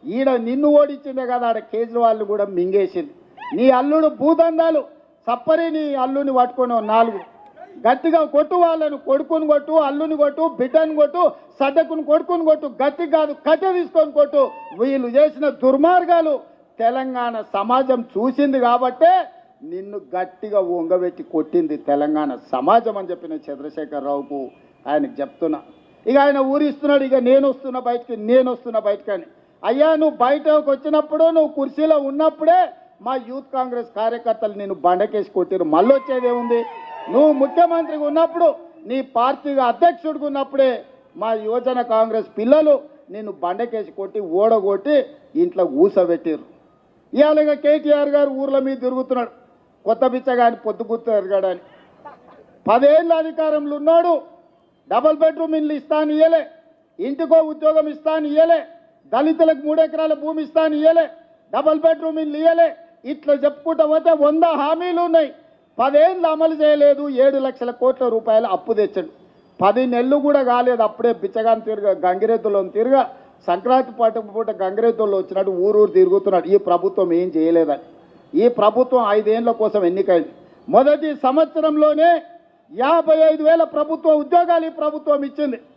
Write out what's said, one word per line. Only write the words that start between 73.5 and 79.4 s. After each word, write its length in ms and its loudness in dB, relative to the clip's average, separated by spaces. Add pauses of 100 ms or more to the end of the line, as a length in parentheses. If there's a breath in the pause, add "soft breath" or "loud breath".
పండుగ 300 0
పూట 300 -8
గంగిరెద్దుల్లో 640 -2
వచ్చినట్టు 340 -2
ఊరూరు 400 2
తిరుగుతున్నాడు. 560 2
ఈ 100 2
ప్రభుత్వం 560 0
ఏం 240 0
చేయలేదని. 420 2 (600 soft breath)
ఈ 80 4
ప్రభుత్వం 600 2
ఐదేళ్ల 440 0